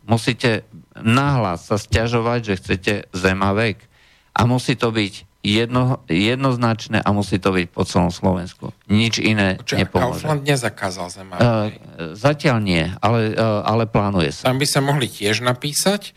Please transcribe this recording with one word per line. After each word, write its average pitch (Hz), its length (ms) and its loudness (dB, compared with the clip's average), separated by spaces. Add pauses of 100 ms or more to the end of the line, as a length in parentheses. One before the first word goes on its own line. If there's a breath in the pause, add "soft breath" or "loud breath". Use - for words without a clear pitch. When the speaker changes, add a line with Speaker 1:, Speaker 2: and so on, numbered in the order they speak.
Speaker 1:
Musíte 113 560 0 (320)
nahlas 117 720 0
sa 107 80 0
sťažovať, 117 640 0
že 107 160 -2
chcete 104 360 -2 (200)
Zemavek. 98 720 0 (480 soft breath)
A 110 160 4
musí 127 320 0
to 117 80 2
byť 107 400 -4 (160)
jedno-, 120 640 2
jednoznačné 113 960 0
a - 80 0
musí 101 240 0
to 95 160 2
byť 92 160 0
po - 160 -2
celom 87 240 2
Slovensku. 90 640 -4 (160)
Nič 110 320 2
iné 101 400 2
Speaker 2:
Počuj, - 160 -4
Speaker 1:
nepomôže. 98 480 0
Speaker 2:
Kaufland 147 240 -2
nezakázal 101 640 -2
Zemavek. 104 640 0
Speaker 1:
E, - 20 -20 (380)
zatiaľ 127 480 2
nie, 87 240 2 (160)
ale, 110 320 2
e, 113 80 2
ale 110 400 2
plánuje 101 480 0
sa. - 160 -2
Speaker 2:
Tam 127 80 0
by 139 100 0
sa 143 140 0
mohli 139 240 2
tiež 107 400 -2
napísať. 147 720 -2